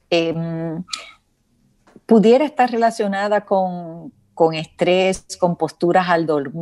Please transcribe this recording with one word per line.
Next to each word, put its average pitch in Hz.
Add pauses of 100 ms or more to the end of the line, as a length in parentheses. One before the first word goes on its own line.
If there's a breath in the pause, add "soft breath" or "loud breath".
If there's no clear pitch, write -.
em, 165 (1200 loud breath)
pudiera 226
estar 254
relacionada 208
con, 175 (220)
con 160
estrés, 180 (140)
con 170
posturas 175
al 165
dor-, 143